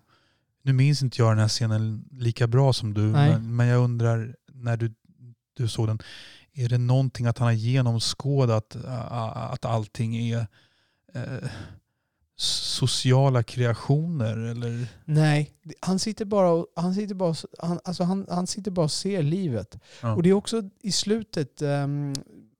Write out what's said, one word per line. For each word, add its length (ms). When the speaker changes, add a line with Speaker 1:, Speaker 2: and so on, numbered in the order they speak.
Speaker 1:
Nu 120
minns 300
inte 180
jag 100
den 80
här 80
scenen 640
lika 360
bra 260
som 200
du, 80
Speaker 2:
Nej. 300
Speaker 1:
men, 240
men 120
jag 160
undrar, 520
när 240
du, 160
du 140
såg 200
den, 120
är 160
det 80
någonting 480
att 120
han 80
har 80
genomskådat, 1200
ä, 120
ä, 460
att 320
allting 520
är, 300
eh, 360
sociala 1040
kreationer, 920
eller? 500
Speaker 2:
Nej, 460
han 180
sitter 260
bara 260
och, 240
han 200
sitter 200
bara 140
och, 80
han, 240
alltså 200
han, 260
han 180
sitter 240
bara 120
och 80
ser 320
livet. 560
Speaker 1:
Ja. 140
Speaker 2:
Och 80
det 60
är 40
också 280
i 100
slutet, 720
ehm, 520